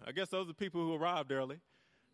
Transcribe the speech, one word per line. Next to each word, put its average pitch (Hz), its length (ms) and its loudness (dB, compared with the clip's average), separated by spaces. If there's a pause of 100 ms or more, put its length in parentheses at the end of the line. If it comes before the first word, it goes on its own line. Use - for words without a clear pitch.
I 131 60 -6
guess 180 160 0
those 185 220 0
are - 20 -8
people 175 280 -2
who 165 140 2
arrived 156 380 2
early. 135 260 0 (560)